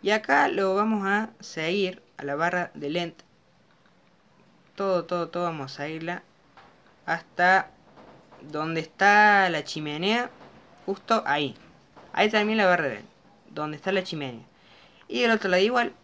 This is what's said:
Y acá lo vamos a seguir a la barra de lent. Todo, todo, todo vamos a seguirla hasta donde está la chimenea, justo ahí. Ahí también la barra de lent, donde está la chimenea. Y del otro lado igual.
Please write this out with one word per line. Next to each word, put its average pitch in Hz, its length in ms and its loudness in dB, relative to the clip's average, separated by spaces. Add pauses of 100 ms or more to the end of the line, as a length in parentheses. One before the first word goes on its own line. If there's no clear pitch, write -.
Y 196 80 0
acá 269 380 2
lo 190 260 0
vamos 208 320 0
a 208 240 0 (100)
seguir 180 600 -4 (160)
a 147 60 -12
la 143 100 -4
barra 175 400 -2
de 143 160 -8
lent. 170 320 -6 (1500)
Todo, 196 300 0
todo, 170 260 -4
todo 175 140 -4
vamos 151 280 -6
a 143 120 -10
seguirla 160 380 -8 (840)
hasta 180 640 2 (720)
donde 156 380 -4
está 202 680 6
la 156 160 -4
chimenea, 170 640 -4 (560)
justo 196 420 -2
ahí. 143 280 -2 (580)
Ahí 208 160 2
también 214 300 0
la 202 80 4
barra 175 180 4
de 127 120 -4
lent, 104 120 -18 (400)
donde 151 300 -8
está 185 140 -4
la 190 100 0
chimenea. 139 420 -10 (640)
Y 247 140 -2
del 233 80 4
otro 214 180 0
lado 180 140 4
igual. 240 420 0